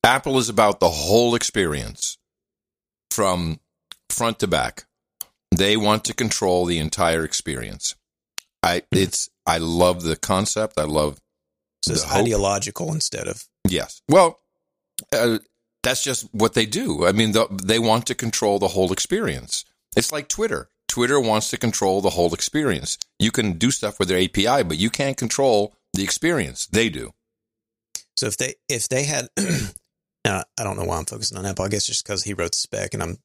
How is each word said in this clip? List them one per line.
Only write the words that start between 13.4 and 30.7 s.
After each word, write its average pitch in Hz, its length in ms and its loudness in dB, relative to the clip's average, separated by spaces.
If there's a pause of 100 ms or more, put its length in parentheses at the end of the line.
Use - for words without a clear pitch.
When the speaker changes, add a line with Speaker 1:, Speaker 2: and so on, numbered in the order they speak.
Speaker 1:
Yes. 87 420 -4
Well, 170 300 6 (760)
uh, 117 260 2 (440)
that's 127 200 0
just 131 300 -6
what 110 220 2
they 113 100 4
do. 107 400 -2
I 92 80 4
mean, 110 180 2
the, 110 200 2
they 98 280 0
want 113 280 2
to 123 80 -4
control 107 440 0
the 98 100 0
whole 95 220 2
experience. 127 720 -4 (300)
It's - 160 0
like 147 160 -6
Twitter. 208 420 -4 (180)
Twitter 123 320 2
wants 110 320 0
to - 60 -6
control 101 440 0
the 95 100 2
whole 87 220 2
experience. 113 640 -2 (220)
You 110 120 2
can 107 220 -2
do 110 180 0
stuff - 280 -4
with 95 80 2
their 92 100 2
A 92 100 2
P 101 200 2
I, 127 160 4
but 80 140 -2
you 104 120 0
can't 139 280 -2
control 113 560 2 (200)
the 95 100 0
experience. 107 640 -2
They 110 220 0
do. 60 240 -10 (1040)
Speaker 2:
So 127 100 -2
if 101 100 -6
they, 127 180 -4 (140)
if 120 200 -2
they 131 160 0
had, 139 280 -4
<clears throat> - 920 -6
now, 95 180 0 (160)
I 120 40 -4
don't 98 140 -4